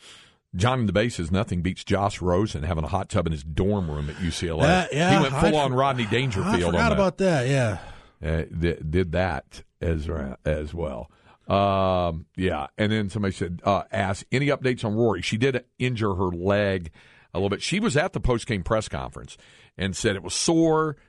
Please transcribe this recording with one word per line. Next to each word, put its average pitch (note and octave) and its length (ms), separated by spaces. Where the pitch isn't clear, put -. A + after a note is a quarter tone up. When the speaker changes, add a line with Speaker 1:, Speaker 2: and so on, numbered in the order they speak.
Speaker 1:
John B2 260
in A2 40
the F#2+ 80
Bay A2 160
says E2+ 220
nothing F#2+ 300
beats F2+ 220
Josh G2 380
Rosen F2+ 420
having D#2+ 200
a D2 40
hot F#2+ 220
tub F2+ 160
in E2 60
his D2 120
dorm F#2 460
room D2 200
at D2+ 120
U E2+ 100
C E2+ 180
L D#2+ 100
A. - 80
Speaker 2:
That, F3+ 260
yeah, F3+ 240
Speaker 1:
He - 60
went C3+ 100
Speaker 2:
I C3+ 160
Speaker 1:
full D#3 100
on C3+ 140
Speaker 2:
f-, B2+ 40
Speaker 1:
Rodney C3 280
Speaker 2:
I G#2 40
Speaker 1:
Dangerfield A#2 460
on F2 40
Speaker 2:
forgot - 180
Speaker 1:
that. - 20
Speaker 2:
about F#3+ 280
that, D#3+ 280
yeah. B2 300
Speaker 1:
Uh, D#2+ 200
th-, E2 200
did E2+ 240
that F2 500
as, D#2+ 300
ra-, C#2+ 260
as D2+ 280
well. D2 360
Um, F#2+ 760
yeah, E2 300
and G#2 140
then G#2+ 180
somebody G2 240
said, F2 320
uh, G2 260
asked, G2 400
"Any C#3 160
updates B2+ 380
on G#2+ 100
Rory?" A2 260
She - 160
did B2+ 280
injure A2+ 360
her F#2 140
leg F#2+ 600
a F2+ 60
little G2 100
bit. G2 120
She F#3 180
was F#3 180
at F3 160
the C3 80
post-game A#2 420
press A2 240
conference B1 500
and F#2 180
said G#2+ 200
it F#2+ 80
was F2+ 100
sore, D#3 640